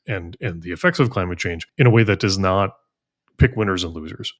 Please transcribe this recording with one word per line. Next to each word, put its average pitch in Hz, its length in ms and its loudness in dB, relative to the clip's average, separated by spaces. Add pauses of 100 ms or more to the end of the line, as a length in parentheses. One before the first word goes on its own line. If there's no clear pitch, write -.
and, 87 340 -6
and 85 220 -6
the 87 80 -8
effects 165 280 -4
of 123 120 2
climate 90 280 -4
change 85 280 -6 (100)
in 131 100 4
a 120 40 8
way 113 140 6
that 101 160 2
does 95 180 0
not 95 380 0 (600)
pick 120 200 4
winners 95 280 0
and 82 80 -8
losers? 80 480 -10